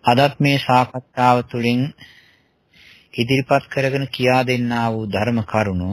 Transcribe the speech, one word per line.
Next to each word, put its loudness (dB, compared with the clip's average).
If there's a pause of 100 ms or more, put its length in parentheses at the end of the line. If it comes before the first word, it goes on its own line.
අදත් 2
මේ 2
සාකච්ඡාව 0
තුළින් -2 (1300)
ඉදිරිපත් 0
කරගෙන -4
කියා 0
දෙන්නා -2
වූ -4
ධර්ම -2
කරුණු -2